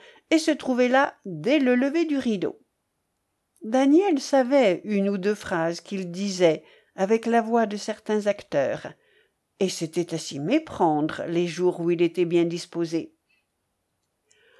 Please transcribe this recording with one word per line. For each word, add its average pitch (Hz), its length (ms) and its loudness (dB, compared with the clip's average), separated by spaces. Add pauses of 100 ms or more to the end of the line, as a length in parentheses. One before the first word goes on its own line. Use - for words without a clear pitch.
(300)
et 320 100 4
se 311 120 0
trouvaient 247 380 0
là 269 340 2
dès 196 360 0
le 247 160 4
lever 277 280 0
du 302 140 -2
rideau. 214 420 -4 (1040)
Daniel 277 560 4
savait 254 640 2
une 202 240 0
ou 202 100 -2
deux 196 180 0
phrases 170 440 -4
qu'ils 190 320 -8
disaient 180 520 2 (320)
avec 220 300 0
la 233 160 2
voix 226 240 0
de 208 120 -4
certains 214 500 -4
acteurs, 143 640 -2 (680)
et 190 100 0
c'était 170 440 -4
à 165 40 -2
s'y 151 220 -10
méprendre 156 880 0
les 175 200 0
jours 175 320 -2
où 170 100 -2
il 175 120 0
était 175 240 2
bien 170 180 2
disposé. 170 720 -4 (1500)